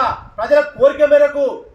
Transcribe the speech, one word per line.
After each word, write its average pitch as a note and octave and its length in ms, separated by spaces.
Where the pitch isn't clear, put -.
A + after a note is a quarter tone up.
ప్రజల A#3 220
కోరిక C#4+ 260
మేరకు C#4+ 720